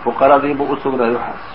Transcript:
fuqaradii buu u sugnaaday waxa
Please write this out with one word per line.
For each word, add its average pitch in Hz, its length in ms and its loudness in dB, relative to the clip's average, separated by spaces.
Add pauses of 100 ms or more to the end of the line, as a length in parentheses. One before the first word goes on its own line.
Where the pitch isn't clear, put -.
fuqaradii 139 500 2
buu 139 180 -2
u 143 40 0
sugnaaday 123 380 0
waxa - 200 -6 (200)